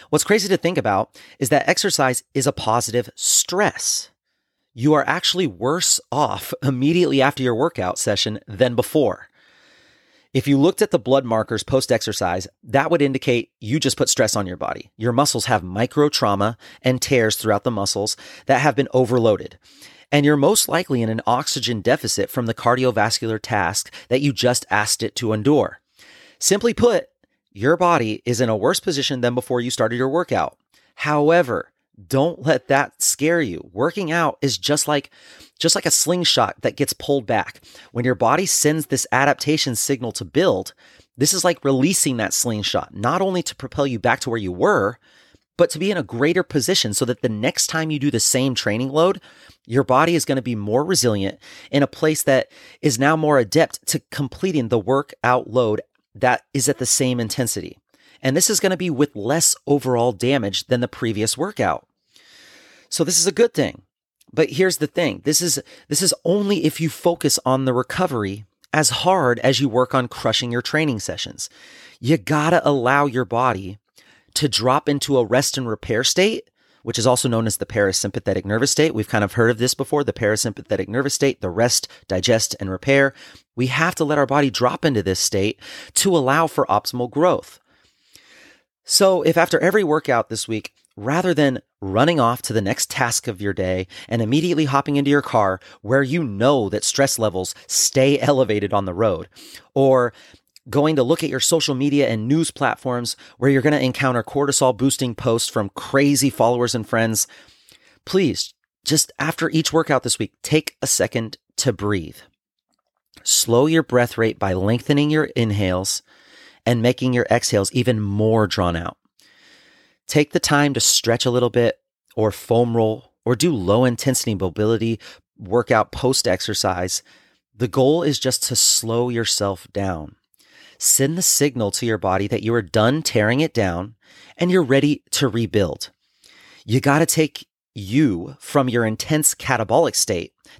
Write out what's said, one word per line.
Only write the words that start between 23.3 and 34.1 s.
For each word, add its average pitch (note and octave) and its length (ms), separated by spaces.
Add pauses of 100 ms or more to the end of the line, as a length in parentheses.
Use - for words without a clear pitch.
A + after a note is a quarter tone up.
task G2 500 (160)
that C3 120
you C#3+ 120
just A#2+ 380
asked G#2 320
it A2 140
to A2 160
endure. A2 480 (580)
Simply G#3 340
put, G#3+ 360 (440)
your C3 240
body D3+ 480
is A#2+ 160
in B2 100
a A2 60
worse B2+ 240
position C#3 420
than A#2+ 120
before B2 260
you A#2+ 100
started A#2 260
your B2+ 120
workout. C3+ 480 (400)
However, D3 760 (340)
don't C#3 400
let C#3 220
that C#3 340
scare E3 380
you. G2 320
Working D#3 400